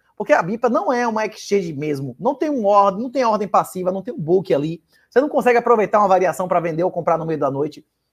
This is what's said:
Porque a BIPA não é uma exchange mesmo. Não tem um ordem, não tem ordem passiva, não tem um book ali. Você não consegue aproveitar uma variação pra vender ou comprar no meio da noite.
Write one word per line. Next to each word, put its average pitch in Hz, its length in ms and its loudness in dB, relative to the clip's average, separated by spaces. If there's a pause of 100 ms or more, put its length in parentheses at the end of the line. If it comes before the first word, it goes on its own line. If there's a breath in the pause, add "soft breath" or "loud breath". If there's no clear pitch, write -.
(160)
Porque 214 160 -2
a 285 100 4
BIPA 220 280 -2
não 294 240 0
é 240 120 0
uma 220 200 -2
exchange 202 480 -4
mesmo. 139 460 -6
Não 262 160 -2
tem 311 160 -4
um 247 140 -2
ordem, 202 360 4
não 254 80 -6
tem 254 160 -2
ordem 208 220 0
passiva, 185 440 -2
não 190 120 -6
tem 240 100 -10
um 311 60 -12
book 175 340 0
ali. 156 280 -2 (280)
Você 240 100 2
não 294 80 4
consegue 262 300 2
aproveitar 233 420 2
uma 208 80 2
variação 185 400 2
pra 175 140 2
vender 165 220 -2
ou 180 80 0
comprar 170 260 -2
no 160 80 -6
meio 160 140 -4
da 139 120 0
noite. 147 340 -6 (280)